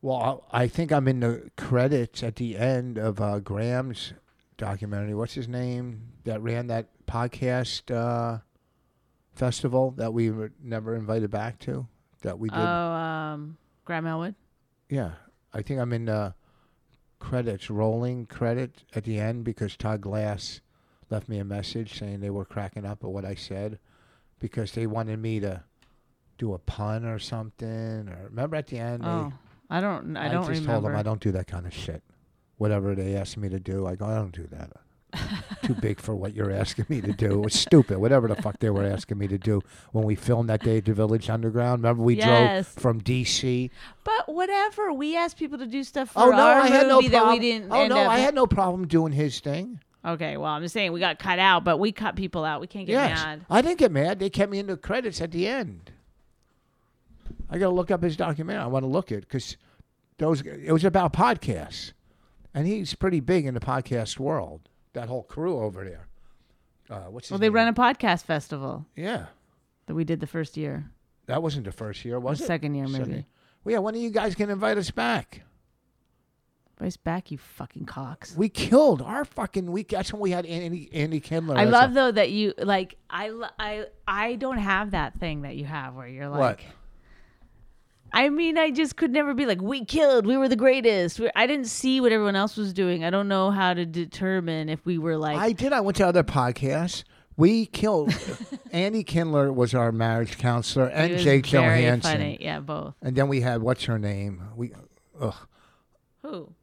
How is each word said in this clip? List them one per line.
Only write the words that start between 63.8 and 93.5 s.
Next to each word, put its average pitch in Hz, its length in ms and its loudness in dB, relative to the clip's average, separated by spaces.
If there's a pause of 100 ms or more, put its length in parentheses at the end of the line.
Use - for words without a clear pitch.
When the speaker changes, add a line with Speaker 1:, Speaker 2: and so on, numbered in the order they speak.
Speaker 1:
world, 123 500 -6 (240)
that 120 160 -10
whole 123 140 -6
crew 165 360 -6
over 98 260 -6
there. 87 220 -16 (800)
Uh, 98 200 -12
what's 117 180 -16
his - 40 -10
Speaker 2:
Well, 190 80 -4
they 220 80 4
Speaker 1:
name? 214 80 4
Speaker 2:
run 226 140 4
a 226 40 0
podcast 240 520 2
festival 139 600 -6 (100)
Speaker 1:
Yeah. 156 320 -6 (580)
Speaker 2:
that 156 100 -6
we 165 80 0
did 160 160 -2
the 151 80 -8
first 160 300 -8
year. 147 320 -8 (380)
Speaker 1:
That 135 140 -2
wasn't 143 240 -4
the 98 60 -8
first 107 320 -10
year, 123 160 -6
was 135 200 -4
Speaker 2:
The 330 60 -6
Speaker 1:
it? - 20 -4
Speaker 2:
second 151 280 -4
year, 135 120 -4
Speaker 1:
Second 135 140 -4
Speaker 2:
maybe. 131 180 -4
Speaker 1:
year. 147 60 -12 (380)
Well, 214 100 -2
yeah, 226 60 2
when 220 160 -4
are 233 40 -6
you 233 100 -4
guys 208 260 0
gonna 208 180 -2
invite 208 240 0
us 185 140 -4
back? 226 520 -4 (1300)
Speaker 2:
Invite 190 100 -6
us 180 100 -6
back, 170 340 -6
you 147 60 -10
fucking - 480 -14
cocks. - 500 -14
Speaker 1:
We 196 140 2
killed 240 520 6
our 220 220 -4
fucking 190 480 -6
week. 190 180 -6
That's 190 220 -4
when 214 100 -8
we 196 100 0
had 180 140 -2
Andy, 170 480 -8
Andy 160 260 -2
Kindler 165 380 -2
Speaker 2:
I 202 80 6
Speaker 1:
as 214 60 6
Speaker 2:
love, 247 200 6
Speaker 1:
a - 20 -4
Speaker 2:
though, 262 180 4
that 202 200 4
you, 208 260 0
like, 190 400 0 (120)
I, 202 200 -8
lo-, 226 180 -10 (120)
I, 214 260 -6 (220)
I 214 280 0
don't 262 220 -4
have 202 340 0
that 160 280 -2
thing 151 240 -6
that 139 120 -10
you 143 100 -8
have 139 300 -8
where 127 120 -14
you're 131 220 -10
Speaker 1:
What? 143 100 -4
Speaker 2:
like, 123 260 2 (1500)
I 254 140 4
mean, 320 300 2
I 320 140 4
just 285 260 0
could 311 160 2
never 294 200 2
be 269 120 0
like, 190 160 2
"We 226 240 -4
killed, 277 400 4
we 240 100 4
were 269 140 4
the 240 80 4
greatest." 226 600 4
We, 226 160 0
I 226 140 4
didn't 269 200 0
see 262 340 0
what 240 100 6
everyone 208 240 2
else 208 220 0
was 202 160 -2
doing. 175 320 0
I 170 40 0
don't 202 200 0
know 190 220 4